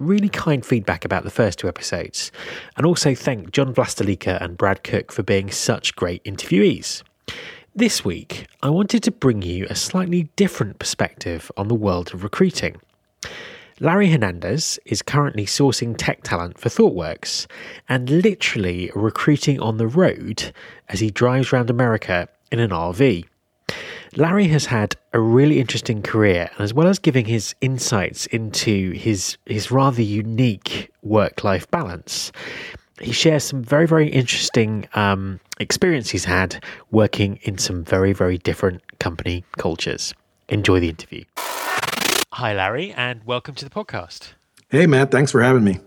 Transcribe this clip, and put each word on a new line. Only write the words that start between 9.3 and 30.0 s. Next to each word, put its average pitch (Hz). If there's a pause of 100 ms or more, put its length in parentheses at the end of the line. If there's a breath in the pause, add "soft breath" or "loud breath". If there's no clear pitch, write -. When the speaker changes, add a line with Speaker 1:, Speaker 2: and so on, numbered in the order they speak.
Speaker 1:
you 90
a -
slightly 175
different 131
perspective -
on 101
the 117
world 95
of 92
recruiting. - (1040 loud breath)
Larry 180
Hernandez 104
is -
currently 135
sourcing 120
tech -
talent 87
for -
ThoughtWorks - (400 loud breath)
and 127
literally 131
recruiting 127
on 110
the 113
road 127 (360 loud breath)
as 95
he 107
drives 123
around 123
America 110 (240)
in 117
an 113
R 87
V. 104 (920 loud breath)
Larry 180
has 151
had 107 (180)
a -
really 131
interesting 110
career, 98
and -
as 104
well 156
as 190
giving 127
his 110
insights 123
into 104
his, 101
his 110
rather 131